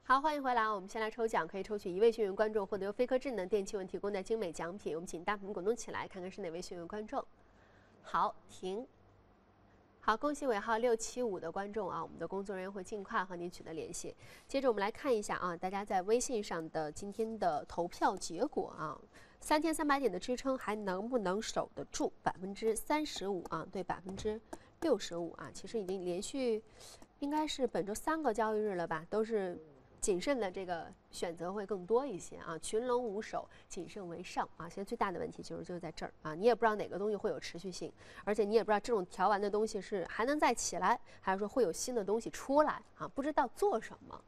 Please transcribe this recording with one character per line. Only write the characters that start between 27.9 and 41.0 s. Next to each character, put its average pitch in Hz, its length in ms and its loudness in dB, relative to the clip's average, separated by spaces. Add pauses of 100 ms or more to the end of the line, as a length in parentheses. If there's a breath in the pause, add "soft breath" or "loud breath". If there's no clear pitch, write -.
三 320 300 0
个 226 100 4
交 220 220 2
易 - 20 2
日 214 160 2
了 170 140 0
吧， 160 200 -2
都 220 160 2
是 196 320 0 (460)
谨 180 180 4
慎 269 200 2
的 196 100 2
这 190 160 -6
个 170 220 -4 (240)
选 170 240 -4
择 170 160 -4
会 202 140 -4
更 185 200 -4
多 240 220 4
一 190 100 -4
些 - 200 -12
啊， 165 220 -8
群 233 280 0
龙 247 160 4
无 214 180 -2
首， - 240 -6 (220 loud breath)
谨 180 200 -8
慎 196 200 -10
为 170 160 -8
上 - 320 -2
啊。 160 140 -12
现 - 80 -12
在 196 100 -6
最 233 80 -4
大 202 160 0
的 165 80 -4
问 160 100 -2
题 - 140 -12
就 165 140 -8
是， 165 80 -8
就 180 80 -8
是 175 60 -6
在 165 120 -8
这 175 140 -8
儿 - 160 -10
啊， 156 120 -6
你 180 120 -2
也 240 100 8
不 196 60 -2
知 233 40 4
道 214 80 6
哪 196 140 -2
个 170 100 -6
东 202 120 0
西 202 80 0
会 202 120 0
有 139 80 0
持 - 220 -8
续 190 100 -8
性， 170 220 -8 (320 loud breath)
而 202 100 0
且 208 120 4
你 208 100 2
也 214 80 10
不 196 80 2
知 - 20 8
道 202 60 6
这 240 140 0
种 185 140 2
调 185 200 2
完 202 140 6
的 208 80 0
东 208 180 2
西 202 140 -4
是 185 280 -2
还 - 140 0
能 285 160 2
再 285 140 6
起 - 240 -2
来， 190 200 4 (220 loud breath)